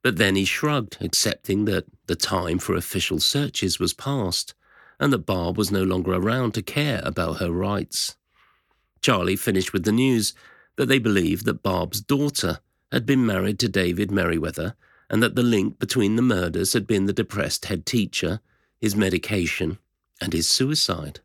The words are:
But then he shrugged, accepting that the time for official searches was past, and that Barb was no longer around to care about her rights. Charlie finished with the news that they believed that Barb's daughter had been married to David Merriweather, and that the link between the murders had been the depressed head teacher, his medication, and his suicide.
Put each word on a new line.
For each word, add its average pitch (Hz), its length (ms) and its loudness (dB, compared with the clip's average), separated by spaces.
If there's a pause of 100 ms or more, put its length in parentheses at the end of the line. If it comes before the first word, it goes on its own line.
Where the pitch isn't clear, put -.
But 120 160 2
then 98 200 4
he 98 80 2
shrugged, 143 560 -2
accepting - 640 0
that 98 220 0 (200)
the 85 80 0
time 90 460 -2
for 95 160 -2
official - 420 -2
searches - 640 0
was 87 120 0
past, - 600 -4 (460)
and 147 120 2
that 95 140 -2
Barb 87 320 0
was 98 140 0
no 95 100 2
longer 92 300 2
around 110 420 0
to 107 80 -2
care 147 400 -2
about 82 360 -2
her 87 120 -2
rights. 95 680 -2 (840)
Charlie 95 340 2
finished 95 380 0
with 90 120 0
the 107 60 2
news 117 440 2 (420)
that 135 100 0
they 131 140 4
believed 98 460 0
that - 180 -2
Barb's 90 360 -2
daughter 143 600 -2 (320)
had 123 120 0
been 131 220 4
married 98 320 0
to 120 100 0
David 95 440 0
Merriweather, 85 640 -2 (340)
and 107 100 2
that 117 140 2
the 123 80 2
link 110 380 2
between 107 340 2
the 117 80 2
murders 90 520 0
had 110 120 0
been 98 200 2
the 101 60 0
depressed - 520 -2
head 85 200 -4
teacher, 101 540 0 (420)
his 107 140 0
medication, 95 840 0 (420)
and - 120 -4
his 80 160 0
suicide. 95 760 0